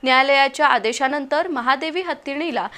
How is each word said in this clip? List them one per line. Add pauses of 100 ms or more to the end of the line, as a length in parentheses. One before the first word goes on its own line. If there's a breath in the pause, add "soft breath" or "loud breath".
न्यायालयाच्या
आदेशानंतर
महादेवी
हत्तीणीला (100 loud breath)